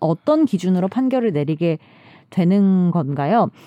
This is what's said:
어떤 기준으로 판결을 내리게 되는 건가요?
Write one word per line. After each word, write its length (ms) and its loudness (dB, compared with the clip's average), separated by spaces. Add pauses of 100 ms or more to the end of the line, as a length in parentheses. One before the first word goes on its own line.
어떤 460 0
기준으로 420 0
판결을 440 -2
내리게 440 -2 (540)
되는 640 2
건가요? 580 -2 (160)